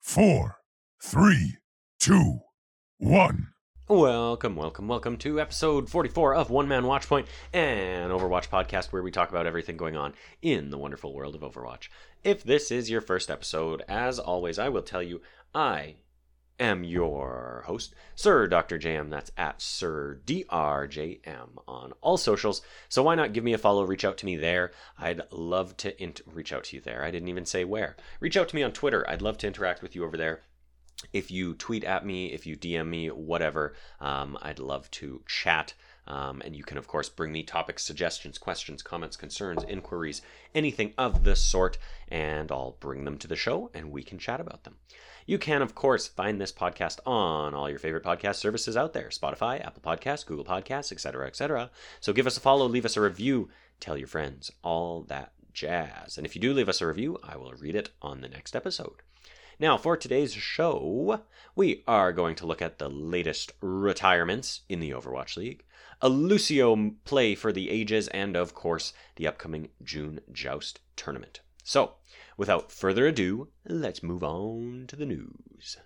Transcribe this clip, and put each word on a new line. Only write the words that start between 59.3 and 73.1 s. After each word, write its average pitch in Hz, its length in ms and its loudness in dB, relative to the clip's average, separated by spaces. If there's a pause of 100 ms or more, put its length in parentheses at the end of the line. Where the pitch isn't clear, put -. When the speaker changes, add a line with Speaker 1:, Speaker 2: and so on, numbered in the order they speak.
Speaker 2:
Now, 151 160 4
for 165 200 2
today's 135 360 0
show, 151 880 -2 (340)
we 190 320 2
are 98 260 6
going 85 240 0
to 85 100 -10
look 80 160 -2
at 82 160 -6
the 73 100 -6
latest 78 720 -4
retirements 95 1080 2
in 90 100 -4
the 76 120 -4
Overwatch 64 440 -8
League, 110 280 -10 (360)
a 131 80 6
Lucio 143 640 6
m-, 107 320 2
play 120 300 4
for 107 180 -2
the 92 160 -2
ages, 110 400 0
and, 98 280 -4
of 87 180 0
course, - 400 -4 (220)
the 82 100 -2
upcoming 78 420 -6 (160)
June 76 380 -8 (100)
Joust 65 480 -8 (160)
tournament. - 440 -10 (220)
So, - 340 2 (420)
without 95 340 2
further 98 340 2
ado, 117 420 0 (180)